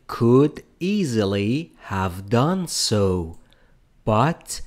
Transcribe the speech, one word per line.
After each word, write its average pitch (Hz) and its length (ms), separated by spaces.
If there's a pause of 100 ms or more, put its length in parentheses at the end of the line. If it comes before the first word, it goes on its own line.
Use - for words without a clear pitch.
could 131 560 (160)
easily 123 920 (120)
have 95 460
done 156 380
so, 92 680 (680)
but 120 640